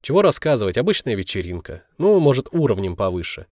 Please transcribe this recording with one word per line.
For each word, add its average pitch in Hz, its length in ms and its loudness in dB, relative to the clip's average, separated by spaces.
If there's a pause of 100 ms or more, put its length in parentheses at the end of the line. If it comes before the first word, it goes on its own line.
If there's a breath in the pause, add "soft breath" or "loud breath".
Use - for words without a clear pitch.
Чего 175 200 2
рассказывать, 127 540 2
обычная 143 380 0
вечеринка, 90 720 -8 (120)
ну, 196 240 4
может, 139 320 2
уровнем 98 420 0
повыше. 90 600 -6